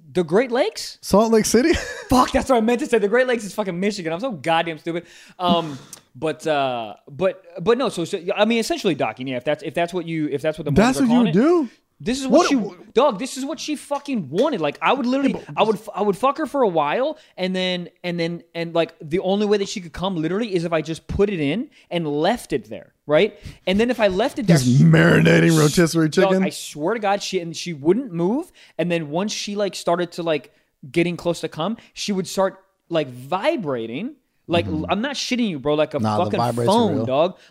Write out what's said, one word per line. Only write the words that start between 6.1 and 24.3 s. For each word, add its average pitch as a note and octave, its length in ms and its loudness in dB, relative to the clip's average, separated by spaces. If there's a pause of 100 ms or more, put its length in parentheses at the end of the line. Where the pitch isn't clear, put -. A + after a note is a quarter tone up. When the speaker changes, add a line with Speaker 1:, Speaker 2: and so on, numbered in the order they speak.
Speaker 1:
but, D#3 320 -6
uh, B2+ 480 -2 (140)
but, F3 340 -4 (180)
but A3 160 4
no. B3+ 120 -2
So, E3+ 160 -4
so, F3+ 180 -6 (100)
I G3+ 120 2
mean, A3+ 140 2
essentially A3+ 360 -2
docking. B2+ 320 -4
Yeah, C3 100 -4
if A#2+ 60 -8
that's, D3 180 -2
if D3+ 120 -8
that's E3+ 200 -2
what F3 140 -4
you, D#3+ 220 -2
if C3 120 -4
that's D#3 160 -2
what D#3+ 60 -10
the D#3 80 -2
Speaker 2:
That's A#3 300 4
Speaker 1:
Mormons A#3+ 100 4
are A#3+ 140 6
Speaker 2:
what E3 100 2
you G3 60 6
Speaker 1:
calling D#4 160 6
it. - 40 -
Speaker 2:
would B3 60 -2
do? - 60 -20 (260)
Speaker 1:
This A#3 200 -4
is C4+ 80 -6
what E4 240 4
Speaker 2:
What A#3+ 260 -2
Speaker 1:
she, - 60 -20 (100)
dog, B3 240 2
this B3+ 200 -8
is C4 80 -6
what D4 160 -8
she D4+ 160 -6
fucking C4+ 520 -6
wanted. A3 300 0
Like, D3 220 -2
I E3+ 100 4
would C4 140 0
literally, B3+ 300 0
Speaker 2:
Yeah, - 120 -10
but D3 100 -14
Speaker 1:
I F3 60 4
would, G#3+ 160 0 (160)
I F3+ 60 -4
would G#3 160 0
fuck C4+ 200 0
her D#4 80 -4
for C4+ 160 -2
a A#3+ 60 4
while, F3+ 500 0 (200)
and F#3 180 -4
then, F#3 320 -4 (160)
and F3 160 -4
then, E3+ 240 -4 (100)
and, E3+ 220 -6
like, E3 240 0
the D#3+ 200 -4
only G3 260 0
way G#3 140 2
that G3 100 -6
she - 100 -10
could F3 140 -14
come F3+ 240 -4
literally F#3 360 -2
is E3+ 120 -2
if E3+ 80 -4
I D#3+ 80 0
just D#3 260 -10
put G3+ 220 0
it G3 100 -4
in D#3 300 -2 (200)
and E3+ 160 -4
left D#3 460 -2
it B2+ 180 -4
there, G2+ 240 -16 (140)
right? E3 320 2 (280)
And F#3+ 120 2
then A#3+ 100 2
if B3 120 -4
I G#3+ 60 6
left G3+ 300 -2